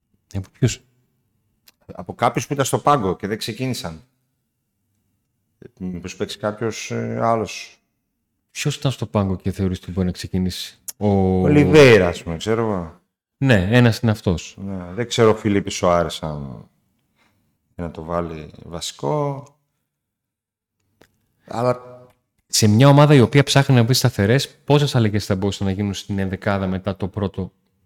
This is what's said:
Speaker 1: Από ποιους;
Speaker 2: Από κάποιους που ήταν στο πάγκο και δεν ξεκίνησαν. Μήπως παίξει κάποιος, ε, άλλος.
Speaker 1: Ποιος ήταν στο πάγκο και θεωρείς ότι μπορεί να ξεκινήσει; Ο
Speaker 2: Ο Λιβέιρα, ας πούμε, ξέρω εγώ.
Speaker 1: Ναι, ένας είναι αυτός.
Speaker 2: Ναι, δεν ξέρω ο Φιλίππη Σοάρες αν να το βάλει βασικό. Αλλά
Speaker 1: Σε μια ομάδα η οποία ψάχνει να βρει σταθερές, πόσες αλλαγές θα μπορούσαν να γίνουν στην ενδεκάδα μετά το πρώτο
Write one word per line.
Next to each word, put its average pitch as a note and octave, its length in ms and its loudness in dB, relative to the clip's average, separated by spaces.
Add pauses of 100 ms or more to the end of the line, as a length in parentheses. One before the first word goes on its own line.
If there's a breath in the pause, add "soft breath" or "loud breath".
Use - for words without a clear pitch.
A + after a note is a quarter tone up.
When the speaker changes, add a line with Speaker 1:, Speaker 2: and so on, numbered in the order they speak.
(340)
Speaker 1:
Από G2 140 -8 (120)
ποιους; - 220 -2 (1120)
Speaker 2:
Από F#2 200 -14
κάποιους B2 340 -2
που - 60 -6
ήταν C#3 120 -2
στο - 120 -2
πάγκο A2 380 0
και - 120 -10
δεν G#2+ 100 -6
ξεκίνησαν. G#2+ 640 -8 (1800)
Μήπως F#2 360 -10
παίξει - 220 -8
κάποιος, G#2+ 540 -6
ε, A#2 300 -6
άλλος. A2+ 600 -4 (720)
Speaker 1:
Ποιος - 240 -6
ήταν C3+ 160 -4
στο A#2 140 -8
πάγκο F#2+ 300 -2
και F#2+ 160 -6
θεωρείς F#2 260 -2
ότι - 140 -14
μπορεί F#2 140 -2
να F2+ 80 -2
ξεκινήσει; - 680 -6 (180)
Ο G#2 100 -2 (360)
Speaker 2:
Ο - 40 2
Λιβέιρα, C#3 600 6
ας E2+ 160 -6
πούμε, E2 140 -8
ξέρω A2 240 -2
εγώ. F#2 380 -6 (380)
Speaker 1:
Ναι, A2 340 4
ένας A#2+ 280 4
είναι A2+ 120 0
αυτός. - 540 -4
Speaker 2:
Ναι, F2+ 280 -12
δεν A#2 140 -8
ξέρω A2+ 220 4
ο G#2+ 60 4
Φιλίππη G2+ 340 -2
Σοάρες F2 540 0
αν C#2 420 -12 (1120)
να F2 160 -10
το D#2+ 120 -16
βάλει D#2+ 480 -6 (140)
βασικό. C#3+ 800 -6 (2000)
Αλλά A#2+ 340 -4 (720)
Speaker 1:
Σε - 140 2
μια A2 200 6
ομάδα C#3+ 280 8
η C3+ 60 8
οποία C3+ 220 4
ψάχνει C3+ 320 2
να A#2+ 80 6
βρει A#2+ 100 2
σταθερές, B2 560 0 (160)
πόσες C#3+ 300 2
αλλαγές G#2+ 300 0
θα G#2 100 -2
μπορούσαν G2 320 -2
να F#2+ 60 -2
γίνουν G2+ 200 -4
στην G2 260 -6
ενδεκάδα F#2+ 480 -4
μετά F#2+ 280 -4
το G2 120 -8
πρώτο F#2 440 -6 (340)